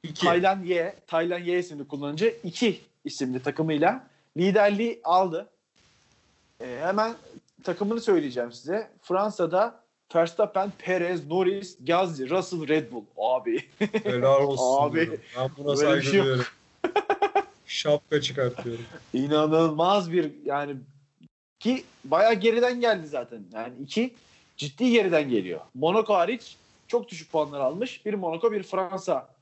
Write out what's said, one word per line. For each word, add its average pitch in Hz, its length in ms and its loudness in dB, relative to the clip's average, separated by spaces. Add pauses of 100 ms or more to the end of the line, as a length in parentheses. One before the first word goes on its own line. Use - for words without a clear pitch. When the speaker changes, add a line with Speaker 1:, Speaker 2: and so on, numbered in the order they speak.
Speaker 1:
İki. 160 240 -4
Speaker 2:
Taylan 185 360 4
Y, 175 320 -2 (120)
Taylan 175 320 -2
Y 175 200 -2
isimli 151 300 -8
kullanıcı 151 560 -2
iki 190 360 -2 (240)
isimli 127 380 -4
takımıyla 160 640 0 (300)
liderliği 202 680 2
aldı. 180 460 2 (1080)
Ee, 123 200 -10
hemen 208 340 0 (500)
takımını 214 360 -2
söyleyeceğim 127 520 0
size. 175 380 -6 (120)
Fransa'da 190 840 0 (280)
Verstappen, 190 640 0
Perez, 175 480 -2
Norris, 185 540 -2
Gasly, 160 500 0
Russell, 175 380 -2
Red 156 240 0
Bull. 113 120 -10 (140)
Abi. 117 540 0
<laughs> 214 300 -2
Speaker 1:
Helal 135 400 4
olsun 139 480 2
Speaker 2:
Abi. 160 100 0
Speaker 1:
diyorum. 120 200 -2 (160)
Ben 131 200 -2
buna 143 100 -8
Speaker 2:
Böyle 143 140 0
bir 151 60 4
Speaker 1:
saygı 160 160 4
Speaker 2:
şey 135 120 0
yok. 196 120 6
Speaker 1:
duyuyorum. 127 200 0 (600)
<laughs> - 600 -2
Şapka 147 540 0
çıkartıyorum. 123 640 -4 (280)
Speaker 2:
İnanılmaz 160 1000 2
bir 165 200 0 (120)
yani 143 320 -4 (840)
ki 254 240 -2 (200)
bayağı 185 300 4
geriden 233 460 2
geldi 208 260 0
zaten. 120 360 -8 (100)
Yani 113 200 -8 (100)
iki 226 320 -2 (420)
ciddi 180 340 -2
geriden 175 380 4
geliyor. 90 320 -2 (140)
Monaco 202 400 2
hariç 190 420 -2 (320)
çok 233 200 -2
düşük 156 240 -16
puanlar 147 280 -2
almış. 170 460 -4
Bir 208 80 -2
Monaco, 185 380 -2
bir 202 100 -4
Fransa 185 680 -4 (140)